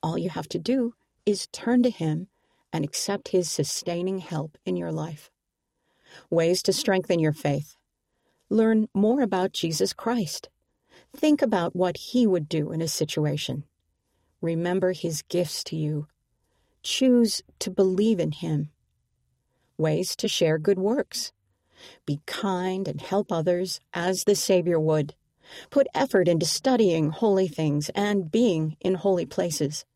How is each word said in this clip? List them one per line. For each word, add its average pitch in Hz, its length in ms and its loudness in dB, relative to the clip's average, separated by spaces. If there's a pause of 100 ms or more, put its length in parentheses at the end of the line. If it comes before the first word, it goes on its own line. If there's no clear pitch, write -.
All 160 160 -2
you 170 120 -2
have 156 180 -6
to - 100 -6
do 240 360 -2 (300)
is 202 280 0
turn 247 320 2
to 247 60 4
him 165 360 -4 (460)
and 160 120 -2
accept - 440 -6
his 175 220 0
sustaining 175 680 -4
help 160 480 -8
in 185 100 -2
your 170 140 -6
life. 156 400 -8 (1000)
Ways 170 340 2
to 196 80 2
strengthen 185 480 0
your 156 120 4
faith. 147 440 -4 (720)
Learn 220 420 4
more 214 280 2
about 190 320 0
Jesus - 400 -2
Christ. - 560 -4 (680)
Think 302 260 4
about 185 340 0
what 180 200 0
he 247 300 0
would 170 220 2
do 156 240 -2
in 160 100 -4
a 165 60 -2
situation. 147 760 -2 (760)
Remember 175 520 0
his 165 300 -4
gifts - 420 -4
to - 120 -8
you. 151 320 -4 (720)
Choose 240 600 4 (180)
to - 100 -4
believe 190 480 2
in 156 140 0
him. 151 380 -2 (1080)
Ways 160 380 0
to - 100 -6
share 160 320 2
good 190 220 2
works. - 520 -2 (760)
Be 147 200 -4
kind 185 640 -2
and 147 120 -8
help 202 300 -2
others 175 480 0 (160)
as 180 300 -2
the 208 100 4
Savior 175 460 2
would. 156 340 0 (560)
Put 277 240 4
effort 196 320 2
into 165 200 2
studying 165 640 2
holy 190 360 2
things 151 440 -2
and 202 420 -2
being 165 480 2
in 190 140 0
holy 180 320 0
places. 156 580 -4 (120)